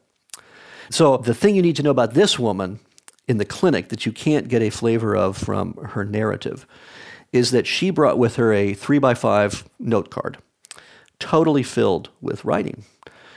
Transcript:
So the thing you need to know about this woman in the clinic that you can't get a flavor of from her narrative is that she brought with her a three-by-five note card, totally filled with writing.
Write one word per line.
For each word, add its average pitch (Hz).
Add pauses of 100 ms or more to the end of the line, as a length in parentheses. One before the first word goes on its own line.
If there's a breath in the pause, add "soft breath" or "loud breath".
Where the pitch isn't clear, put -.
(920 loud breath)
So 139
the 113
thing 208
you 190
need 170
to 139
know 143
about 120
this 196
woman 98 (460)
in 123
the 104
clinic -
that -
you 110
can't 147
get 117
a 104
flavor 113
of 98
from 95
her -
narrative 104 (640 loud breath)
is 123
that 120
she -
brought 147
with 117
her 113
a 101
three-by-five 113 (100)
note 110
card, - (800 loud breath)
totally 160
filled 104 (140)
with -
writing. - (520 loud breath)